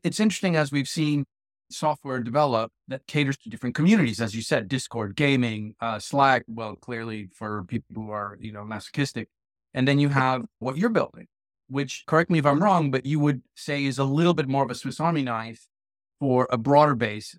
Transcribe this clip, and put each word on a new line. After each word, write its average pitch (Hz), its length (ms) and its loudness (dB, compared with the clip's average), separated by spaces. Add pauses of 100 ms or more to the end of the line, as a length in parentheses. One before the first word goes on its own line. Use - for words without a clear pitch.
it's 170 160 -2
interesting 196 360 0
as 147 160 2
we've 139 160 -2
seen 147 380 0 (440)
software 139 520 -4
develop 117 500 0 (160)
that - 180 -12
caters 143 320 -2
to - 120 -18
different 120 260 -8
communities, 151 440 4
as 110 160 -2
you 110 60 -6
said, 113 260 -2
Discord, 107 480 -6
gaming, 120 640 0
uh, 110 200 -4
Slack, 135 480 2
well, 113 280 -10
clearly 113 600 -10
for 107 300 -8
people - 280 -8
who 110 160 -10
are, 104 300 -8
you 110 120 -12
know, 104 120 -14
masochistic. 110 680 -6 (460)
And 131 120 2
then 143 120 4
you 143 100 4
have 131 360 0 (120)
what 131 200 -6
you're 220 120 0
building, - 380 -2 (400)
which, 135 400 -6
correct 160 240 4
me 160 80 4
if 147 80 4
I'm 143 160 4
wrong, 175 260 4
but 131 160 -2
you 147 140 0
would 147 240 2 (100)
say 143 320 -4
is 135 140 -2
a 139 60 2
little 160 280 4
bit 160 140 0
more 135 160 2
of 123 80 -4
a 117 40 -8
Swiss - 240 -8
Army 160 220 2
knife 113 460 -6 (520)
for 127 300 4
a 127 80 0
broader 143 380 6
base 107 440 -4